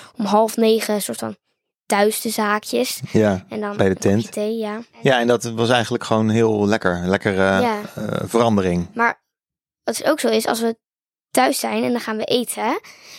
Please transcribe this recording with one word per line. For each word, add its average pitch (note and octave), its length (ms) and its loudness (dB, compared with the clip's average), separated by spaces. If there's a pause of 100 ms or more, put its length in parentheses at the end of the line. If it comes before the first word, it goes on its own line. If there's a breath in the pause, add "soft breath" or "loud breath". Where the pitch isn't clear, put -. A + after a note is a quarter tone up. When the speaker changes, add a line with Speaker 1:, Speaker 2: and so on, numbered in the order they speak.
(160 loud breath)
Speaker 1:
om G#3+ 80 -4
half G#3+ 320 2
negen A3 460 2
soort - 160 -8
van A3 180 -8 (500)
thuis G#3 340 2
de A3+ 100 -4
zaakjes. G#3+ 680 -2 (120)
Speaker 2:
Ja, G2 360 2
Speaker 1:
En A2 120 -10
dan G#2 160 -8
Speaker 2:
bij G2 120 2
de - 20 4
Speaker 1:
een - 40 2
kopje - 140 0 (140)
Speaker 2:
tent. - 100 -16
Speaker 1:
thee, G#3+ 240 -4
ja. G#3+ 240 -6 (220)
Speaker 2:
Ja, C3 160 4
en A#2+ 80 0
dat A#2+ 180 2
was A2+ 260 -2
eigenlijk A#2+ 340 0
gewoon A2 240 2
heel A2 380 2
lekker. F#2+ 400 0
Lekker, G2 260 2
eh, F#2+ 280 4
Speaker 1:
Ja. G#3 200 0 (140)
Speaker 2:
eh, - 100 -8 (200)
verandering. F#2+ 680 2
Speaker 1:
Maar A#3 280 -2 (640)
wat A3+ 100 -4
is - 100 -8
ook D4+ 160 0
zo A#3+ 80 0
is, A3+ 180 0
als A#3+ 140 -2
we A3+ 160 -4 (540)
thuis C4 280 2
zijn A3+ 260 -4
en B3+ 60 0
dan A#3+ 100 -2
gaan A3 160 -6
we G#3+ 80 -6
eten, A#3 560 -2 (380 loud breath)